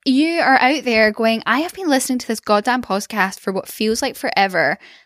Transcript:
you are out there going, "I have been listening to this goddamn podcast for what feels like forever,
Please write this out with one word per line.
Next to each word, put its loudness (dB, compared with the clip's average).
you 2
are 4
out 2
there 4
going, 0
"I 2
have -6
been -6
listening 0
to -8
this -4
goddamn 0
podcast -4
for -4
what -6
feels -2
like -6
forever, 0